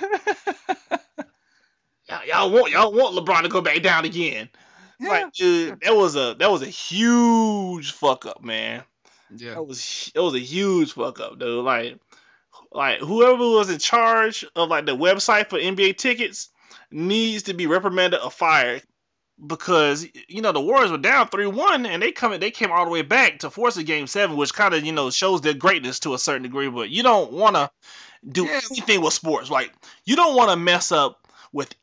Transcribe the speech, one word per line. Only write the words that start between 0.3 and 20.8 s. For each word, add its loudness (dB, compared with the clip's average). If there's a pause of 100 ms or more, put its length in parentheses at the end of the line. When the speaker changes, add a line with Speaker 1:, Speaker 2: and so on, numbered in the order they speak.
Speaker 2:
Y'all, -12
y'all 0
want, 6
y'all 4
want 2
LeBron 2
to -2
go 0
back 0
down 2
again. -6 (520)
Speaker 1:
Yeah. -8
Speaker 2:
Like, -2
dude, 0
that 2
was 2
a, -2
that 4
was 0
a -8
huge 0
fuck -2
up, -16
man. -8 (500)
Speaker 1:
Yeah. -14
Speaker 2:
That -10
was, -12
that 0
was 0
a -2
huge -2
fuck -6
up, -12
dude. -4
Like, -2 (720)
like, -2
whoever 4
was 4
in -4
charge 2
of, 0
like, -2
the -2
website 2
for -2
N -2
B 2
A -4
tickets -4 (400)
needs -2
to -8
be -4
reprimanded 0
or -8
fired. 0 (600)
Because, 0 (220)
you -10
know, 0
the 0
Warriors 4